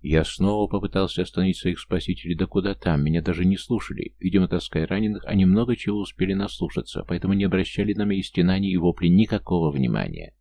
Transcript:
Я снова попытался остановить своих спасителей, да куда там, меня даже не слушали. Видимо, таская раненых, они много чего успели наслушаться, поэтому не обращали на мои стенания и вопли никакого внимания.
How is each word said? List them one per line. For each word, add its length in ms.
Я 240
снова 440
попытался 540
остановить 360
своих 220
спасителей, 560
да 100
куда 280
там, 300
меня 180
даже 220
не 120
слушали. 640
Видимо, 260
таская 400
раненых, 400
они 180
много 320
чего 220
успели 360
наслушаться, 720
поэтому 280
не 100
обращали 500
на 120
мои 160
стенания 500
и 40
вопли 320
никакого 640
внимания. 680